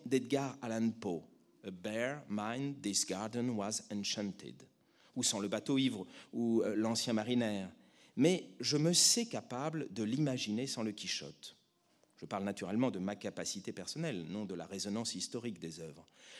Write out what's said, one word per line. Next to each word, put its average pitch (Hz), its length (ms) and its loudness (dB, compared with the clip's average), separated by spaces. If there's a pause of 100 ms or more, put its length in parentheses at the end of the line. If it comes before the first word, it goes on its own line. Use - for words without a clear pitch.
d'Edgar 131 560 2
Allan 113 300 2
Poe, 92 320 -4 (400)
A 95 80 -8
bare 110 560 -4
mind, 117 540 -4
this 101 240 2
garden 110 460 -2
was 107 300 -2 (120)
enchanted, 98 760 -4 (480)
ou 123 80 -2
sans 107 160 2
le 101 80 0
bateau 110 300 0
ivre 117 280 2 (280)
ou, 117 300 4
euh, 101 120 0
l'ancien 113 380 2
marinaire. 107 580 2 (460)
Mais 165 320 6 (100)
je 131 160 2
me 156 160 6
sais 226 360 6
capable 139 680 -4
de 110 100 0
l'imaginer 127 640 2
sans 123 160 -2
le 107 80 0
Quichotte. » - 640 -8 (640)
Je - 100 -12
parle 101 160 -2
naturellement 101 480 2
de 95 80 -2
ma 98 160 -2
capacité 98 560 -6
personnelle, 98 580 -4
non 104 160 -4
de 92 80 -6
la 82 140 -6
résonance 101 480 -4
historique 110 420 -6
des 82 220 -8
œuvres. 80 280 -12 (320)